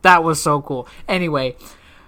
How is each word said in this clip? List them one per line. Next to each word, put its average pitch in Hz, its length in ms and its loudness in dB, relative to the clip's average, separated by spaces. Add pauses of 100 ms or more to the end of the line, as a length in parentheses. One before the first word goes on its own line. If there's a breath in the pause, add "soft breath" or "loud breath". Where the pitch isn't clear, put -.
That 180 220 6
was 160 180 -2
so 147 200 0
cool. 127 260 -10 (220 loud breath)
Anyway, 147 480 -4 (500 soft breath)